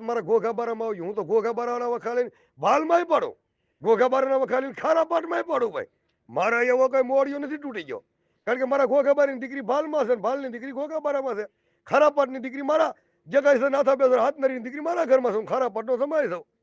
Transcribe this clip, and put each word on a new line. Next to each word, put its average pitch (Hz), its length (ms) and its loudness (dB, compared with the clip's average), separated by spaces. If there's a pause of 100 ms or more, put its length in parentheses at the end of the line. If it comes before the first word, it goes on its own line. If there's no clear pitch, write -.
મારા 226 200 -4
ઘોઘા 220 260 0
બારામાં 226 360 -6
આવજો. 190 160 -8
હું 202 100 -8
તો 208 80 -4
ઘોઘા 214 300 0
બારાવાળા 240 420 -4
વખા 233 220 -6
લઈને 247 140 -2 (280)
ભાલમાંય 320 520 2
પાડું, 196 220 2 (480)
ઘોઘા 220 280 4
બારાના 269 340 2
વખા 254 200 0
લઈને 269 180 -10
ખારા 320 240 2
પાટમાંય 330 440 -2
પાડું 247 240 0
ભાઈ. 120 160 -6 (400)
મારા 202 320 0 (120)
એવો 254 160 4
કઈ 262 140 2
મોડિયો 269 360 0
નથી 294 240 -8
તૂટી 226 260 -8
ગયો. 110 120 -8 (460)
કારણ 247 140 0
કે 262 40 2
મારા 262 280 2
ઘોઘાબારીની 277 500 2
દીકરી 269 280 -10
ભાલમાં 302 360 0
છે 240 80 2
ને 214 60 -4
ભાલની 262 320 -4
દીકરી 240 260 -12
ઘોઘાબારામાં 285 580 -4
છે. 208 80 -8 (420)
ખારાપાટની 277 580 2
દીકરી 269 260 -8
મારા 311 200 2 (360)
જે 175 140 2
કાંઈ 277 200 6
છે 277 80 2
નાથા 269 320 2
બેસર 254 240 6
હાથનારીની 262 400 -2
દીકરી 285 240 -8
મારા 349 160 -2
ઘરમાં 247 280 4
છે. 214 60 -2
હું 214 120 -6
ખારાપાટનો 233 460 -2
જમાઈ 285 360 -2
છું 170 100 -8 (200)